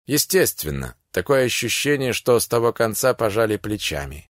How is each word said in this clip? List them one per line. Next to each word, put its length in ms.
Естественно, 880
такое 340
ощущение, 680
что 260
с 80
того 260
конца 400
пожали 440
плечами. 800